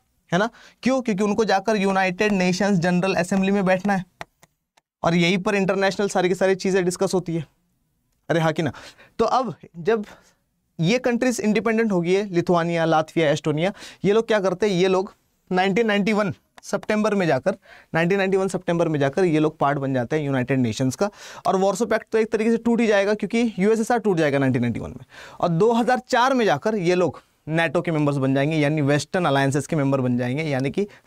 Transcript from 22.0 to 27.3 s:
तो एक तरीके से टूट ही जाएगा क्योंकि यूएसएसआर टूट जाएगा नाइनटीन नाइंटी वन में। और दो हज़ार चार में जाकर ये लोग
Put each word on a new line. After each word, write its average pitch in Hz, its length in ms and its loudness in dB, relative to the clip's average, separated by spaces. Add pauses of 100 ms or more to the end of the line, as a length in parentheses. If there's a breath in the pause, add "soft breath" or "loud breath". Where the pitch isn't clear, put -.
तो 220 60 0
एक 220 140 0
तरीके 220 200 0
से 226 60 2
टूट 233 240 0
ही 226 60 2
जाएगा 202 260 2
क्योंकि 214 280 -2 (180)
यूएसएसआर 220 400 2
टूट 196 180 0
जाएगा 143 220 2
नाइनटीन 131 220 2
नाइंटी 120 180 -2
वन - 100 -10
में। - 160 -16 (340 loud breath)
और 175 100 0
दो 185 240 2
हज़ार 240 340 0
चार 254 260 0
में 240 120 2
जाकर 190 320 0
ये 175 180 2
लोग 175 260 -2 (280)